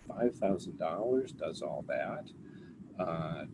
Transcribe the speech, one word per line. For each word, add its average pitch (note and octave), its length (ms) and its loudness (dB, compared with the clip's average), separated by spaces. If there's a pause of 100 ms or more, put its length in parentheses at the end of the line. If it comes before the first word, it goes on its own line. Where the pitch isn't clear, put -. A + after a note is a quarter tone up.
five A#2 280 4
thousand F#2+ 420 2
dollars G#2+ 540 2
does D#2 320 -2
all C#2 240 -2
that, D#2 380 0 (720)
uh, E2 540 0